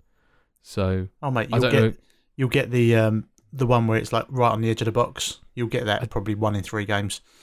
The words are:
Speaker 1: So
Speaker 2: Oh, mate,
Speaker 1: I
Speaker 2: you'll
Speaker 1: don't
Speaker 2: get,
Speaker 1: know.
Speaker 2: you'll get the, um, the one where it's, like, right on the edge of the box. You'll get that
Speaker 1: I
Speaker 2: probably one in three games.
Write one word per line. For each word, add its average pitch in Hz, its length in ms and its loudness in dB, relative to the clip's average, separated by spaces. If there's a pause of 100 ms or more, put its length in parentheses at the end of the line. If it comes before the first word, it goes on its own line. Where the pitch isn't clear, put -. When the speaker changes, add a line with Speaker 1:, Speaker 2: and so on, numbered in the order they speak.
(640)
Speaker 1:
So 95 460 -2 (140)
Speaker 2:
Oh, 139 100 -4
mate, 117 200 -2
Speaker 1:
I 117 40 2
Speaker 2:
you'll 117 60 4
Speaker 1:
don't 127 100 2
Speaker 2:
get, - 100 6
Speaker 1:
know. 110 100 2 (440)
Speaker 2:
you'll 131 120 0
get 127 220 0
the, 120 260 4
um, 110 280 2 (280)
the 131 140 -2
one 117 220 2
where 110 100 2
it's, - 140 -6
like, 117 160 -2
right 123 240 2
on 110 80 -2
the 113 100 0
edge 110 100 -2
of 117 60 -4
the 110 60 0
box. - 480 -4 (140)
You'll 120 140 -4
get 120 180 -4
that 104 160 0
Speaker 1:
I - 40 -2
Speaker 2:
probably 107 300 -4
one 104 180 0
in 101 80 -4
three 104 220 -6
games. 101 360 -4 (220)